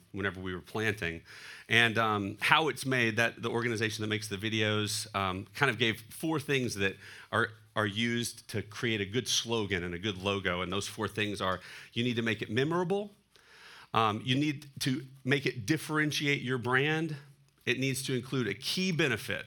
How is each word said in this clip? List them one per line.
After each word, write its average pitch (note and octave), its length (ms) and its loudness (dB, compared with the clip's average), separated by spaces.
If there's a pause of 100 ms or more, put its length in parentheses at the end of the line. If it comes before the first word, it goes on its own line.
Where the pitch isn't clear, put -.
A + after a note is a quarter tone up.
(100)
whenever F#2+ 300 -4
we F#2 120 -6
were F2+ 80 -6
planting, G2 600 -2 (460)
and, A2+ 300 6
um, G#2 420 2
how D#3 280 6
it's - 160 -2
made A#2+ 340 2
that A#2 220 2
the A2+ 100 -2
organization A2 520 0
that G#2+ 60 -2
makes G#2+ 180 -2
the G2+ 100 -6
videos, G#2+ 800 0
um, F#2+ 400 0
kind C#3 160 4
of A2+ 80 0
gave A2+ 320 2
four D#3+ 300 -2
things C3 340 0
that G2 220 0 (340)
are, A2+ 200 2 (260)
are G#2+ 100 4
used A#2 600 -2
to A2 120 -4
create G#2+ 400 -2
a G2 60 -2
good A2+ 220 -2
slogan G2+ 560 0
and F2 100 -4
a E2+ 60 -6
good F#2+ 200 -4
logo. F#2 420 0
And F2 100 -4
those G2 160 -2
four A2 180 -4
things G#2 340 -2
are, F#2 200 0 (320)
you A#2 100 -2
need A#2+ 140 0
to C3 60 0
make A2+ 200 0
it A2+ 80 -8
memorable. F3 600 0 (800)
Um, A2 320 2
you B2+ 120 2
need D3 300 0 (140)
to C3 240 0 (200)
make C#3 220 2
it G2+ 200 -4
differentiate D3+ 760 2
your B2+ 160 0
brand. D3 580 2 (500)
It B2 140 2
needs C3 240 0
to C#3 100 0
include B2 320 0
a G2 80 -2
key F#3 380 -2
benefit, B2+ 540 0